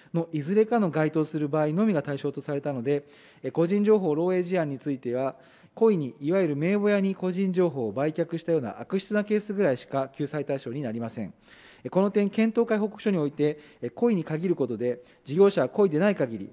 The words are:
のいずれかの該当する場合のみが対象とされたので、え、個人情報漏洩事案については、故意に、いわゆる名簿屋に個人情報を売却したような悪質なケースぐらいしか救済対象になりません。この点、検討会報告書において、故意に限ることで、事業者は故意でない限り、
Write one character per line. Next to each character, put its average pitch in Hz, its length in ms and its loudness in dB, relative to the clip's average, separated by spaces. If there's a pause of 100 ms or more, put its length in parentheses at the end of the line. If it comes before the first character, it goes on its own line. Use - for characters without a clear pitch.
(140)
の 165 180 -2
い 151 100 -4
ず 165 140 -2
れ 214 100 6
か 233 140 0
の 196 100 2
該 156 220 0
当 156 120 2
す 156 140 -6
る 151 120 -2
場 151 140 2
合 151 40 2
の 175 180 2
み 214 80 2
が 147 80 2
対 139 160 -6
象 143 140 -4
と 139 100 -10
さ 147 140 -6
れ 143 60 -4
た 147 120 -4
の 123 80 -4
で、 143 240 0 (380)
え、 131 80 -4
個 170 160 2
人 208 160 2
情 214 160 6
報 175 140 0
漏 175 220 0
洩 180 60 0
事 180 160 -2
案 156 120 0
に 135 100 -6
つ 147 120 -4
い 135 60 -2
て 120 160 -6
は、 131 220 -2 (400)
故 226 160 6
意 196 60 2
に、 135 220 -4
い 147 120 -4
わ 190 100 2
ゆ 180 60 2
る 147 80 0
名 175 220 0
簿 208 120 0
屋 202 100 2
に 196 140 0
個 185 180 -4
人 185 220 -2
情 180 160 2
報 131 180 -4
を 104 40 -4
売 139 220 -2
却 165 260 -4
し - 60 -14
た 170 60 -2
よ 160 60 4
う 143 40 0
な 110 180 -8
悪 190 200 -4
質 - 140 -8
な 208 100 0
ケ 208 140 0
ー - 40 2
ス 208 120 -8
ぐ 196 80 -2
ら 151 120 4
い 123 40 -2
し - 80 -14
か 135 300 -4
救 147 100 -4
済 143 200 -6
対 139 120 -4
象 123 140 -10
に 143 100 -6
な 120 100 -6
り 113 80 -6
ま 117 100 -6
せ 113 160 -10
ん。 - 80 -12 (580)
こ 185 100 2
の 202 80 2
点、 202 220 2
検 220 280 2
討 233 80 2
会 220 120 0
報 208 100 -2
告 - 120 -16
書 214 100 0
に 190 60 2
お 147 100 0
い 143 40 -2
て、 151 280 0 (340)
故 240 160 2
意 220 60 4
に 165 80 0
限 160 240 -4
る 175 80 2
こ 135 120 0
と 120 80 -4
で、 120 260 -2 (220)
事 139 120 -6
業 196 160 8
者 170 100 2
は 127 80 2
故 208 160 2
意 190 40 2
で 151 100 0
な 202 100 4
い 196 60 2
限 117 240 -2
り、 98 140 -10